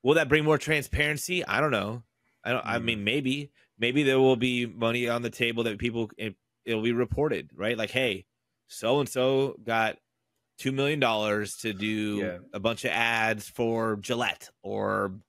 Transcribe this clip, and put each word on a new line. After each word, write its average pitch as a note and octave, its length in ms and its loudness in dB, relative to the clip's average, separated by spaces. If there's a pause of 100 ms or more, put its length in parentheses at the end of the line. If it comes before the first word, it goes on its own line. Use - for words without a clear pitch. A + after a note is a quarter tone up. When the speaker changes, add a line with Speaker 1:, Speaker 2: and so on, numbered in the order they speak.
Speaker 1:
Will C#3 120 6
that D#3 140 2
bring D3+ 160 4
more D3+ 140 4
transparency? D3+ 840 -2
I G#2 160 0
don't D3 120 2
know. A2 320 -4 (400)
I A2+ 80 -2
don't, B2 120 -2
I A#2 140 -2
Speaker 2:
Mm. A#2 60 -6
Speaker 1:
mean, A2+ 200 -2
maybe, C3+ 460 -2 (280)
maybe B2 260 2
there C3 160 6
will C3 160 8
be B2 280 0
money A#2 440 -2
on A#2 140 0
the A#2 80 -4
table A#2 340 0
that G#2+ 140 -2
people, A#2 380 -2
it, G#2 200 -8 (280)
it'll A2 180 -2
be A#2+ 100 2
reported, A#2+ 600 0
right? A2+ 240 -2
Like, A2 140 -4
"Hey, A#2 360 0 (420)
so-and-so C3+ 960 2
got A2+ 340 0 (580)
two C3+ 160 -2
million C#3 280 0
dollars G#2+ 580 2
to A2 140 -2
do G#2+ 460 -2
Speaker 2:
Yeah. F2+ 200 -4 (140)
Speaker 1:
a G#2 80 -8
bunch A2+ 240 -2
of A#2+ 80 0
ads A2+ 560 0
for A2+ 480 0
Gillette A#2 540 -4 (120)
or G2+ 680 -2